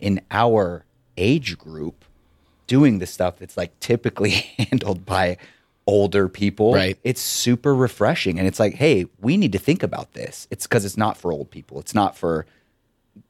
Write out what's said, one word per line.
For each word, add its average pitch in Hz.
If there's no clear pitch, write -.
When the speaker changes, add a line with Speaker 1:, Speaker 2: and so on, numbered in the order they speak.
Speaker 1:
in 98
our 101
age 107
group 78
doing 131
the 92
stuff 90
that's, -
like, 90
typically 120
<laughs> -
handled 101
by 92
older 101
people, 107
Speaker 2:
Right. 95
Speaker 1:
it's 123
super 123
refreshing. 120
And 92
it's 92
like, 104
"Hey, 123
we 127
need 170
to 95
think -
about 87
this." -
It's -
'cause 110
it's 98
not 107
for 87
old 71
people. 73
It's -
not 104
for, 82